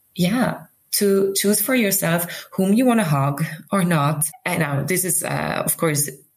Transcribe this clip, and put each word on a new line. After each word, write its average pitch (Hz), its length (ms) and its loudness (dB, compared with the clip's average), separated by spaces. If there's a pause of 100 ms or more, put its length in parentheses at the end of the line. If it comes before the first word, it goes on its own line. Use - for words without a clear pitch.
(140)
yeah, 202 520 -2 (260)
to 196 420 2
choose 202 260 0
for 262 140 -2
yourself 175 800 0
whom 190 220 2
you 254 120 4
wanna 226 180 4
hug 143 400 0 (260)
or 196 140 2
not. 151 400 2 (220)
I 180 100 -2
know 143 280 -2
this 180 200 0
is, - 180 -2
uh, - 420 -2
of - 120 -4
course, 147 320 0 (280)